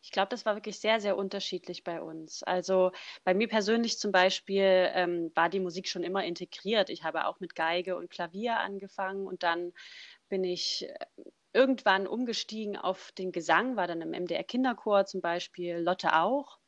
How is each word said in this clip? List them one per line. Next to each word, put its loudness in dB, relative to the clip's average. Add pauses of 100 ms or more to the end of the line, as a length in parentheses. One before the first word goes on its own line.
Ich -18
glaub, 0
das -6
war 0
wirklich -10
sehr, 2
sehr 0
unterschiedlich -6
bei -6
uns. -12
Also 2 (320)
bei 2
mir 2
persönlich 2
zum -2
Beispiel, 4
ähm, 0
war 4
die 0
Musik -4
schon -4
immer -2
integriert. -2
Ich -8
habe -2
auch -6
mit -10
Geige 0
und -10
Klavier -4
angefangen -6
und -8
dann 0 (560)
bin 0
ich, -4
äh, -10 (480)
irgendwann 4
umgestiegen -4
auf -4
den -4
Gesang, 4
war 0
dann -6
im -6
M -4
D -2
R -2
Kinderchor 2
zum -6
Beispiel, -4
Lotte 2
auch 2